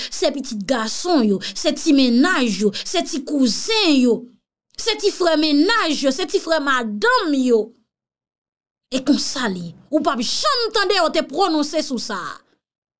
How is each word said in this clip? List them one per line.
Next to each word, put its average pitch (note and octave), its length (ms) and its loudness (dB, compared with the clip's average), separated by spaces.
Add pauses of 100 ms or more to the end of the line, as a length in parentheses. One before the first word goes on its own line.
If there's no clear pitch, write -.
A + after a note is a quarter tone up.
(120)
se - 240 -2
pitit G#3+ 320 -8
gason B3+ 560 0
yo, G3+ 160 4
se - 320 -2
ti D4+ 240 0
menaj B3+ 640 4
yo, G#3 160 2
se - 260 -4
ti D#4+ 220 -6
kouzen D4+ 720 0
yo, B3 220 4 (580)
se G#4+ 240 -2
ti G#4 80 -2
frè E4 320 2
menaj D#4 640 2
yo, C4+ 80 2
se D#4 160 -4
ti F#4+ 160 -2
frè D#4+ 160 0
madanm C#4 720 0
yo. B3+ 300 2 (1300)
E C4 100 -2
konsa C4 460 0
li, F3 240 -6 (140)
ou D4+ 180 -2
pa D4+ 160 0
janm B4 460 -2 (100)
tande G4+ 240 2
yo D#4+ 100 2
te D#4 160 0
pwononse D#4 560 -2
sou C#4 160 -6
sa. G3 220 -8 (800)